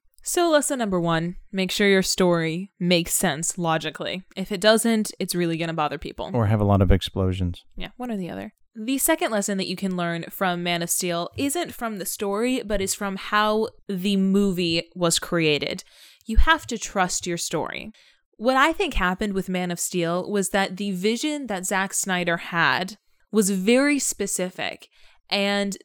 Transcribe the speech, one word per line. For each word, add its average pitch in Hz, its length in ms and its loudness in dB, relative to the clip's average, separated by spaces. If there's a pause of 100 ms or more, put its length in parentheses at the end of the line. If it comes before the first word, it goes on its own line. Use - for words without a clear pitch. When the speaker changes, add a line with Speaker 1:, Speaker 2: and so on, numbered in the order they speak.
(240)
Speaker 1:
So 339 260 0
lesson 285 300 2
number 196 200 0
one, 170 360 0 (160)
make 185 200 -2
sure 208 160 2
your 196 140 6
story 175 800 0
makes 175 340 2
sense 160 460 -2
logically. 160 640 -2 (120)
If 190 160 -6
it 202 80 -4
doesn't, 220 600 4
it's 180 160 -4
really 170 220 0
gonna 165 160 -4
bother 151 260 -2
people. - 340 -10
Speaker 2:
Or 117 140 2
have 107 140 4
a 104 40 4
lot 101 160 6
of 92 100 8
explosions. 92 720 0 (120)
Speaker 1:
Yeah, - 220 -8
one 247 140 -8
or 214 60 -4
the 175 140 -6
other. 196 220 -10 (200)
The 226 240 -2
second 311 340 0
lesson 202 280 0
that 190 80 -4
you 185 80 -4
can 185 200 -2
learn 170 340 -2
from 175 340 -2
Man 175 180 0
of 175 80 -2
Steel 170 480 -2
isn't 285 360 -2
from 226 260 -6
the 185 60 -10
story, 220 600 -2
but 202 160 -2
is 190 140 -2
from 196 220 -6
how 214 520 0 (180)
the 196 300 0
movie 190 800 2
was 170 240 2
created. 160 640 0 (420)
You 226 120 -2
have 311 300 4
to 233 100 -4
trust - 500 -2
your 175 100 -2
story. - 540 -6 (460)
What 254 200 2
I 302 160 4
think 330 220 -2
happened 196 380 0
with 190 140 -2
Man 180 240 -2
of 175 80 -4
Steel 175 500 -2
was 202 200 0
that 196 260 0
the 202 160 -4
vision 233 560 -2
that 185 200 -6
Zack 190 260 -2
Snyder 175 440 0
had 170 600 0 (340)
was 208 200 4
very 247 480 4
specific, - 880 -6 (400)
and 202 560 0